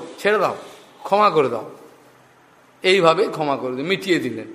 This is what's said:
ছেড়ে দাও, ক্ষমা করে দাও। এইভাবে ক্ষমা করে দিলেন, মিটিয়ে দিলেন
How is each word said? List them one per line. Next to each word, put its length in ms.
ছেড়ে 200
দাও, 180
ক্ষমা 260
করে 200
দাও। 220
এইভাবে 440
ক্ষমা 300
করে 140
দিলেন, 140
মিটিয়ে 340
দিলেন 360